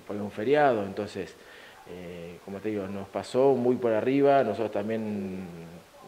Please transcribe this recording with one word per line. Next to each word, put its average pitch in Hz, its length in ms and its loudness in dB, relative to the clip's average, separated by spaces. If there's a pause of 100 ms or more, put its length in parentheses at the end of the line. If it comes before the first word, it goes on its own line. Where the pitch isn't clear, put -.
porque 104 140 -6
es 104 40 -4
un 98 80 -6
feriado, 123 540 2
entonces, 98 480 -8 (540)
eh, 87 560 -12
como 98 140 -10
te 104 120 -6
digo, 98 180 -4
nos 98 200 -8
pasó 127 460 2
muy 123 220 2
por 120 180 0
arriba. 139 500 6
Nosotros 107 280 -2
también 101 760 -4 (640)